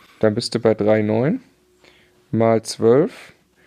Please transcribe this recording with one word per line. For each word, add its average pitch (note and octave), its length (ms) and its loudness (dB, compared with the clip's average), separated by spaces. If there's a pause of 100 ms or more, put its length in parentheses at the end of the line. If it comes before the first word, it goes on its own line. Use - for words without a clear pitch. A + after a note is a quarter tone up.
(200)
Dann G#2+ 160 0
bist - 180 -8
du A2+ 60 -2
bei A2+ 140 2
drei G#2+ 280 0
neun A#2 380 -2 (920)
mal A2+ 320 0
zwölf B2+ 680 0 (360)